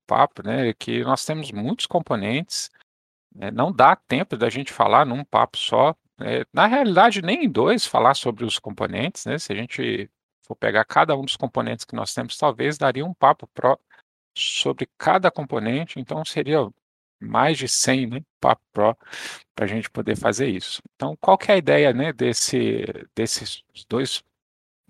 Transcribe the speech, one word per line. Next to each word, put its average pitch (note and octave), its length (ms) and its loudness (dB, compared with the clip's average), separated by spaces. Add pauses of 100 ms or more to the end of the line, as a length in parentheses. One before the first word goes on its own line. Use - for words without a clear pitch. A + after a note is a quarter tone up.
papo, - 360 2
né, A2+ 300 0
que A#2 300 -6
nós C3 200 0
temos D#3 280 -8
muitos A2+ 340 -6
componentes, C#3 840 -4 (640)
né, G#2 180 -10
não B2+ 200 0
dá C3+ 240 6
tempo C#3 400 -4
da A#2 140 0
gente C3 240 -8
falar A2+ 320 6
num C3 180 -4
papo - 360 0
só, C3+ 360 2 (240)
é, A#2+ 320 -4
na E3 140 4
realidade A3 560 4
nem G#3+ 240 -2
em A3 40 0
dois D#3 360 2
falar A#2+ 300 4
sobre A#2 300 -4
os A2 120 -4
componentes, G#2+ 680 -6
né, B2 120 -4
se - 160 -8
a - 20 -4
gente A2 540 -6 (360)
for - 100 -12
pegar A2 280 2
cada D#3 340 2
um C3+ 60 -6
dos - 140 -6
componentes A#2 480 -6
que - 100 -14
nós A2+ 180 -6
temos, A2+ 240 -8
talvez C#3+ 400 0
daria C3+ 280 0
um F3+ 80 -8
papo - 340 2
pro - 320 0 (580)
sobre - 500 -4 (100)
cada F3+ 340 4
componente, C3+ 720 -4
então D#3 240 -6
seria C#3 440 0 (480)
mais A#2+ 400 0
de C3 120 -6
cem, C3 380 0
né, B2+ 140 -8 (200)
papo A#2 200 2 (120)
pro G#2+ 240 2 (580)
pra G#2+ 100 -2
gente G#2 240 -6
poder A2 280 -4
fazer A2+ 320 0
isso. - 320 -8 (140)
Então, D3 260 -6
qual F#3+ 160 6
que - 120 -2
é G#3 60 6
a - 20 6
ideia, D3 360 4
né, C#3+ 180 -2
desse, A2+ 720 -2 (320)
desses - 480 -6 (240)
dois, B2+ 340 -4 (680)